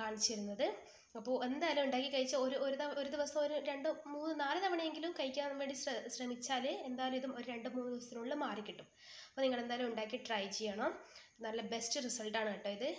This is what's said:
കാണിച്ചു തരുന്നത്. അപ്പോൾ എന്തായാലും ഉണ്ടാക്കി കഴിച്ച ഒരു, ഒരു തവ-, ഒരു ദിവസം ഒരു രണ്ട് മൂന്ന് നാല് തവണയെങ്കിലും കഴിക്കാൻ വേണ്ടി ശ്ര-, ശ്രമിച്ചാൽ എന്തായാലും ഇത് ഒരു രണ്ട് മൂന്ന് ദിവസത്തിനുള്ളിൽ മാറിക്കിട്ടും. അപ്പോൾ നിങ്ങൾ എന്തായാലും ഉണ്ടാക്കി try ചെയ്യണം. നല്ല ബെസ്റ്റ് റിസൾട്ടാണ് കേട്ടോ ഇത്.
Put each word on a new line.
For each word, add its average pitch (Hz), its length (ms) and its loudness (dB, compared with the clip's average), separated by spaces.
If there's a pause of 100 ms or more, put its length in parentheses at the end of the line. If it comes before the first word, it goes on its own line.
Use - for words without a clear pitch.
കാണിച്ചു 214 300 0
തരുന്നത്. 208 360 0 (500)
അപ്പോൾ 247 180 0 (100)
എന്തായാലും 285 400 4
ഉണ്ടാക്കി 254 280 2
കഴിച്ച 262 200 2 (100)
ഒരു, 262 200 2
ഒരു 269 160 2
തവ-, 294 200 0
ഒരു 269 140 0
ദിവസം 294 300 0
ഒരു 294 100 2 (140)
രണ്ട് 277 200 0 (260)
മൂന്ന് 311 280 0
നാല് 285 220 4
തവണയെങ്കിലും 330 540 0
കഴിക്കാൻ 277 420 0
വേണ്ടി 277 220 -2
ശ്ര-, 233 200 -2 (120)
ശ്രമിച്ചാൽ 247 500 0 (240)
എന്തായാലും 254 300 0
ഇത് 262 80 -2 (120)
ഒരു 240 140 -6
രണ്ട് 233 240 -4
മൂന്ന് 247 160 -2
ദിവസത്തിനുള്ളിൽ 240 520 -4
മാറിക്കിട്ടും. 208 440 -4 (400)
അപ്പോൾ - 160 -2
നിങ്ങൾ 254 180 4
എന്തായാലും 240 300 0
ഉണ്ടാക്കി 220 260 0 (100)
try 208 160 2 (140)
ചെയ്യണം. 220 340 2 (540)
നല്ല 226 140 0 (120)
ബെസ്റ്റ് 233 340 0
റിസൾട്ടാണ് 220 480 0
കേട്ടോ 202 220 -4
ഇത്. 240 120 0 (100)